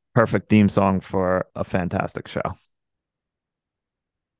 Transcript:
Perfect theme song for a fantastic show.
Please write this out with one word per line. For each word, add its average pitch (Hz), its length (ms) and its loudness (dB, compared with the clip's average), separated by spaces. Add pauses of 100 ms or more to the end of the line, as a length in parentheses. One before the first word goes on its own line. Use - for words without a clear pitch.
(140)
Perfect 113 340 0
theme 104 220 6
song 95 300 0
for 92 440 -2 (100)
a 95 100 -6
fantastic - 640 -4
show. - 280 -6 (1800)